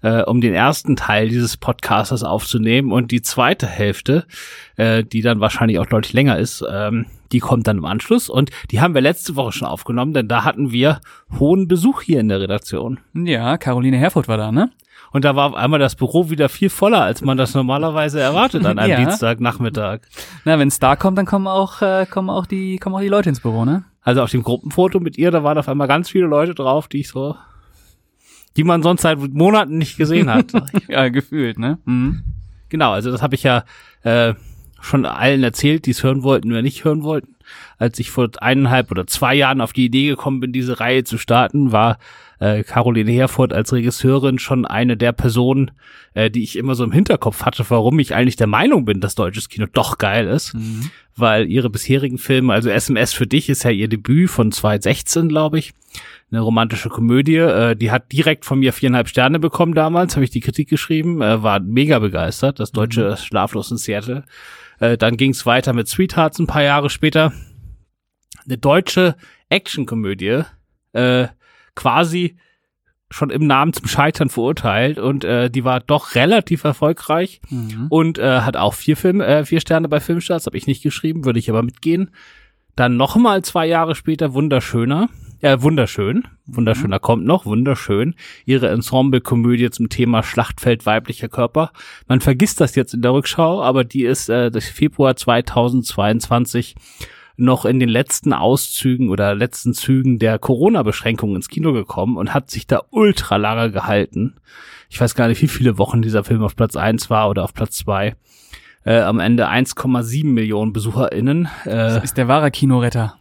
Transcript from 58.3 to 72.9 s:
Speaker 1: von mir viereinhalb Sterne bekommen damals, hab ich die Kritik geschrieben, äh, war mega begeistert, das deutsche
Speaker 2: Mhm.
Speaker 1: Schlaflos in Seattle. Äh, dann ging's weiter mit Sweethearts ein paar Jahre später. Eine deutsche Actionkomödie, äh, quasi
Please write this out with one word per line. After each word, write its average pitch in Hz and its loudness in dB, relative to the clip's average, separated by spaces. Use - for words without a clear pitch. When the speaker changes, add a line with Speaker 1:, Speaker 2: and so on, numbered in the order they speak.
Speaker 1:
von 135 0
mir 131 4
viereinhalb 123 0
Sterne 139 2
bekommen 165 0
damals, 170 2
hab 143 2
ich 123 0
die 120 -4
Kritik - -4
geschrieben, 160 -2
äh, 110 2
war 101 2
mega 127 2
begeistert, 95 -2
das 104 -6
deutsche 113 0
Speaker 2:
Mhm. 101 -4
Speaker 1:
Schlaflos 101 -4
in 120 -4
Seattle. 107 -6
Äh, 117 2
dann 113 0
ging's 135 2
weiter 127 2
mit 117 -2
Sweethearts 170 0
ein 170 0
paar 151 0
Jahre 143 2
später. 156 0
Eine 127 -6
deutsche 170 2
Actionkomödie, 113 -2
äh, 127 2
quasi 165 0